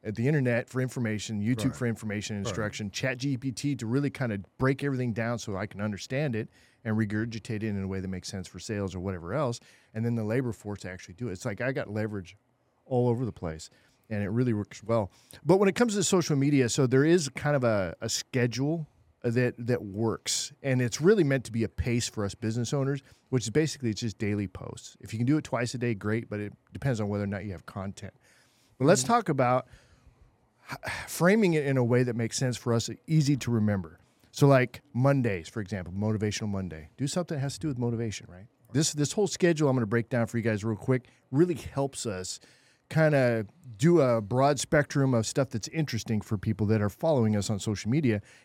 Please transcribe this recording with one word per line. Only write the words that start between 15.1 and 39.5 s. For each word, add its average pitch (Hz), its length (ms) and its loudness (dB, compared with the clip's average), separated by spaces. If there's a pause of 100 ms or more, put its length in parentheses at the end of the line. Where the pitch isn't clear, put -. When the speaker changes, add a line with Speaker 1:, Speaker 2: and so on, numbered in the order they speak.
Speaker 1:
But 170 140 6
when 196 100 6
it 185 60 2
comes 226 200 2
to 202 80 2
social 165 340 2
media, 135 340 4
so 135 160 2
there 131 180 6
is 160 240 4
kind 147 280 -2
of 131 80 0
a, 101 360 2
a 113 80 -6
schedule 135 760 -2 (360)
that, 123 340 0
that 120 260 -2
works, 104 680 -4 (100)
and 127 200 2
it's 123 180 -2
really 185 240 6
meant 135 200 0
to - 80 -12
be 113 120 0
a 101 40 -4
pace 120 380 -2
for 101 200 -4
us 101 80 -6
business 113 400 -4
owners, 139 280 -2 (280)
which 127 140 0
is - 40 -6
basically, 143 400 0
it's 104 140 -4
just 113 160 -6
daily 104 280 -2
posts. - 540 -14
If - 140 -12
you 110 40 -6
can 120 60 0
do 147 140 4
it 147 60 -4
twice 120 280 -4
a 127 60 -8
day, 120 160 0
great, 107 340 -4
but 104 120 -6
it 104 120 -8 (220)
depends 117 260 -2
on 104 80 -2
whether 104 160 -2
or - 20 -2
not 98 200 -6
you 98 60 -8
have 82 120 -12
content. 98 480 -12 (680)
But 131 60 0
let's 175 180 6
Speaker 3:
Mm-hmm. 233 120 0
Speaker 1:
talk 240 160 2
about 127 360 2 (1040)
h-, - 60 -10 (300)
framing 185 480 4
it 151 100 2
in 135 140 2
a 123 60 4
way 123 180 4
that 123 140 0
makes 117 200 -2
sense 123 220 -2
for 117 160 0
us, 117 160 0 (160)
easy 151 320 4
to 117 120 -4
remember. 104 480 0 (320)
So, - 160 4
like, 135 360 4 (100)
Mondays, 120 560 2
for 113 140 -8
example, 90 340 -6
Motivational 107 540 -2
Monday. 85 480 -6
Do 135 80 -4
something 170 320 -4
that - 20 -4
has 131 140 -6
to - 60 -12
do 160 80 -4
with 127 100 -4
motivation, 117 520 -4
right? 90 140 -20 (300)
This, 156 180 2
this 147 200 0
whole 208 140 2
schedule 156 440 2